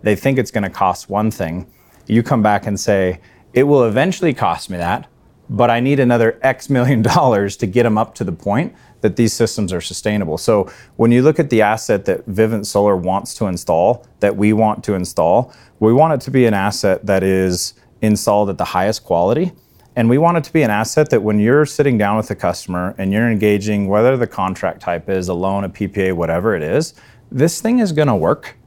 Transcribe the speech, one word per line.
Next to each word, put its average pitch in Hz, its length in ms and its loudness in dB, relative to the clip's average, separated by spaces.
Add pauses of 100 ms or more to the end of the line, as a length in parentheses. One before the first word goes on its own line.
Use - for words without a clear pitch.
They 107 120 2
think 131 240 0
it's 113 120 -2
gonna 101 180 -4
cost 92 400 -2
one 107 220 -2
thing. 87 360 -8 (400)
You 113 160 2
come 120 200 0
back 104 240 2
and 101 120 -4
say, 95 420 0 (340)
"It 127 80 4
will 143 220 4
eventually 143 500 0
cost 85 340 -2
me 95 80 -8
that, 87 300 -4 (420)
but 120 220 2
I 117 100 2
need 135 200 2
another 120 420 2
X 131 260 -2
million 127 340 2
<laughs> 101 140 2
dollars 107 400 2
to - 100 -4
get 117 200 2
'em 107 100 2
up - 200 -4
to - 80 -6
the 90 80 -6
point 101 420 -4 (260)
that 101 160 0
these 117 160 2
systems 101 400 -2
are 90 80 -4
sustainable." 95 560 -4
So 104 320 0 (280)
when 113 140 4
you 120 120 4
look 151 180 4
at 147 80 0
the 110 140 4
asset 107 420 0
that - 240 -4
Vivint 107 380 0
Solar 101 280 2
wants 92 420 -4
to 110 100 -4
install, 90 580 0 (160)
that 101 160 2
we 104 160 2
want 107 320 0
to 107 80 -4
install, 92 580 0 (300)
we 110 140 4
want 156 180 4
it 135 140 -2
to - 40 -10
be 127 140 4
an 113 80 2
asset 98 540 -2
that 95 160 0
is 95 500 0 (300)
installed 104 480 2
at 90 80 -8
the 87 60 -2
highest 95 400 -2
quality. 113 480 0 (460)
And 117 120 2
we 127 80 2
want 170 180 2
it 156 80 -2
to - 80 -16
be 160 100 2
an 117 80 0
asset 117 380 0
that 113 140 2
when 107 180 0
you're 131 240 4
sitting 139 320 0
down 104 220 0
with 107 100 -4
the 104 60 -6
customer 90 640 -4
and 98 160 -2
you're 117 160 2
engaging, 104 580 0
whether 113 300 2
the 120 80 -2
contract 92 560 -6
type 87 260 -6
is 92 200 -2
a 92 40 -4
loan, 95 320 -4
a 95 60 -8
P 95 180 -6
P 95 200 -2
A, 92 40 0
whatever 85 420 -2
it 82 80 -4
is, 110 300 -2 (400)
this 143 300 0
thing 240 160 0
is 208 140 0
gonna 147 220 2
work 90 520 -2